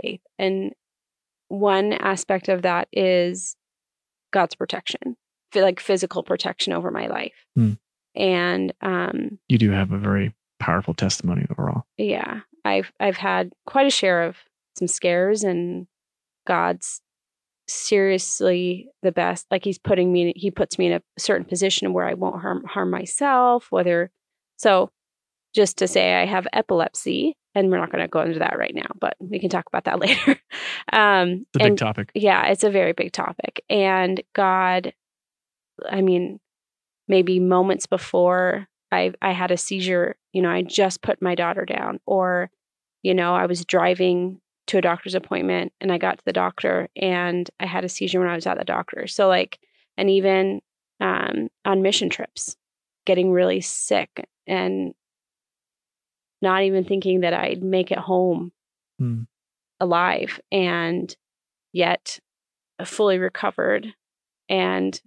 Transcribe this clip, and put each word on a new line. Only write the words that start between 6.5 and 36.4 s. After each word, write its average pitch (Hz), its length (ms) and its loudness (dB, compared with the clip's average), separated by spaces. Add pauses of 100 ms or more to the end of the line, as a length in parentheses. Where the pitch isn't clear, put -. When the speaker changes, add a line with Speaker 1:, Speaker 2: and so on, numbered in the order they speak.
Speaker 1:
over 175 180 -4
my - 180 -4
life. - 380 -8 (100)
Speaker 2:
Hmm. 110 160 4 (420)
Speaker 1:
And, 185 640 0
um, 185 580 -4 (100)
Speaker 2:
You 123 100 6
do 107 120 4
have 95 220 0
a 98 60 -2
very 101 360 0 (260)
powerful 85 340 -2
testimony - 560 -2
overall. - 340 -4 (120)
Speaker 1:
Yeah, - 440 -4 (240)
I've, 196 360 -2
I've 196 160 0
had 185 360 -2 (140)
quite 269 200 4
a 277 40 4
share 180 320 2
of 170 140 -4 (420)
some 180 100 -2
scares, 185 560 0
and 180 420 -4 (600)
God's 180 540 -2 (680)
seriously 185 1200 0 (140)
the 185 100 2
best. 175 380 -2
Like, 185 140 0
he's 196 140 -4
putting 180 340 2
me, 175 240 2
he 185 140 -4
puts - 280 -4
me 180 80 2
in 170 80 2
a 175 80 -4 (160)
certain 180 280 0
position 185 460 0
where 180 140 0
I - 80 -2
won't 180 260 -4
harm, 180 240 -6
harm 185 260 -4
myself, 247 800 2
whether, 180 400 2 (460)
so 196 340 4 (640)
just 202 240 4
to 185 100 2
say 185 260 4
I 180 120 4
have 185 260 -2
epilepsy, - 840 -2 (180)
and 190 160 2
we're 180 80 2
not 170 140 -4
gonna 175 160 -2
go 165 120 -2
into 165 180 -2
that - 200 -2
right - 160 -4
now, - 120 -6 (120)
but - 220 -2
we 190 180 -8
can 185 120 -2
talk 175 160 -4
about - 180 -4
that - 160 -2
<laughs> - 40 -2
later. - 360 2 (520)
Um, 202 380 6
Speaker 2:
It's 185 260 -4
a - 20 2
big 214 80 6
Speaker 1:
and 202 120 4
Speaker 2:
topic. 107 360 -2
Speaker 1:
yeah, 202 320 2
it's 196 180 2
a 208 60 4
very 180 220 2
big - 200 -6
topic. - 560 -8
And 190 540 2 (120)
God, 185 580 2 (960)
I 196 120 0
mean, 185 400 0 (680)